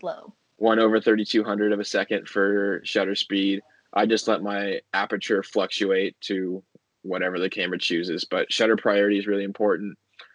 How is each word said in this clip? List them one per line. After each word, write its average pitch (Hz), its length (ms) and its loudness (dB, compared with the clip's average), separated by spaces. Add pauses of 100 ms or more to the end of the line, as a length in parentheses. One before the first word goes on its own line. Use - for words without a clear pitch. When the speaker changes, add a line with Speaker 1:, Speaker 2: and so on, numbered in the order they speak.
Speaker 1:
Low. 160 320 -10 (240)
Speaker 2:
One 110 220 4
over 110 220 4
thirty-two 107 420 2
hundred 104 300 0
of 101 80 0
a - 20 -4
second 101 460 -2
for 101 560 0
shutter 98 300 0
speed. 98 460 0 (320)
I 107 120 2
just 110 240 2
let 104 140 2
my 101 360 -4 (140)
aperture 98 500 0
fluctuate 95 800 0
to 92 420 -4 (380)
whatever 92 360 -4
the 92 120 0
camera 90 280 -4
chooses, 87 460 -2
but - 300 -2
shutter 110 240 2
priority 101 400 2
is 101 100 -4
really 101 160 0
important. 98 540 -2 (380)